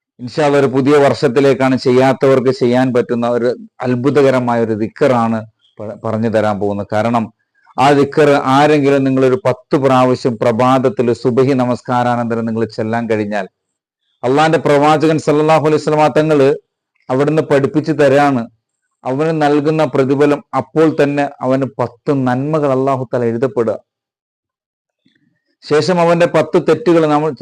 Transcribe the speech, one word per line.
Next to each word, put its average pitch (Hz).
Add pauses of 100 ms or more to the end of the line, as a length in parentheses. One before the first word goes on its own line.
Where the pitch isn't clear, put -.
(200)
ഇൻഷാ 123
അല്ലാഹ്, 143
ഒരു 135
പുതിയ 139
വർഷത്തിലേക്കാണ്, 135
ചെയ്യാത്തവർക്ക് 131
ചെയ്യാൻ 127
പറ്റുന്ന 117
ഒരു 120 (320)
അത്ഭുതകരമായ 127
ഒരു 110
ദിക്റാണ് 113 (380)
പ-, 107
പറഞ്ഞു 110
തരാൻ 107
പോകുന്നത്. 101
കാരണം 110 (500)
ആ 127
ദിക്ർ 143 (160)
ആരെങ്കിലും 139
നിങ്ങളൊരു 131
പത്ത് 127
പ്രാവശ്യം 127
പ്രഭാതത്തിൽ 123
സുബഹി 127
നമസ്കാരാനന്തരം 120
നിങ്ങൾ 113
ചെല്ലാൻ 113
കഴിഞ്ഞാൽ, 107 (760)
അള്ളാന്റെ 151
പ്രവാചകൻ 151
സല്ലല്ലാഹു 151
അലൈഹി 151
വസല്ലമ 151
തങ്ങൾ 156 (720)
അവിടുന്ന് 143
പഠിപ്പിച്ചു 143
തരാണ്, 139 (600)
അവന് 143 (100)
നൽകുന്ന 147
പ്രതിഫലം 139 (160)
അപ്പോൾ 156
തന്നെ 143 (180)
അവന് 131 (120)
പത്ത് 127 (120)
നന്മകൾ 139
അല്ലാഹു 131
തആല 123
എഴുതപ്പെടുക. 117 (1900)
ശേഷം 151
അവന്റെ 170
പത്ത് 165
തെറ്റുകൾ, 165
നമ്മൾ 151 (120)